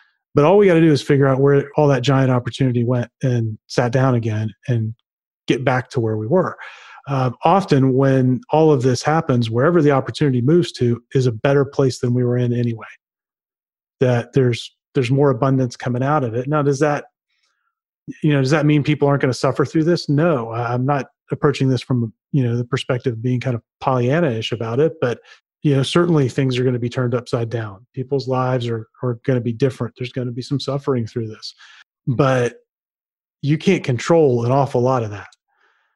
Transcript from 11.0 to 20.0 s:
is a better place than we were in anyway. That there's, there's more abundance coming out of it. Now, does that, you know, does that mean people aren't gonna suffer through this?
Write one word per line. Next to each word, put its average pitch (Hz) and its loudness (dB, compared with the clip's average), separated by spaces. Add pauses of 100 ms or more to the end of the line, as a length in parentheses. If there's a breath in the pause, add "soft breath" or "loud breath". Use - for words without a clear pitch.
is 127 2
a 120 0
better 139 2
place 135 -2
than 120 -2
we 123 0
were 123 0
in 120 0
anyway. 117 -4 (1120)
That 123 0
there's, 123 0 (180)
there's 123 0
more 139 2
abundance 131 0
coming 123 -4
out 147 0
of 113 -6
it. 127 -6
Now, 151 -2
does 139 0
that, 147 -2 (1160)
you 151 2
know, 143 2
does 131 0
that 151 2
mean 151 2
people 147 0
aren't 143 2
gonna 131 0
suffer 139 0
through 160 -2
this? 170 -2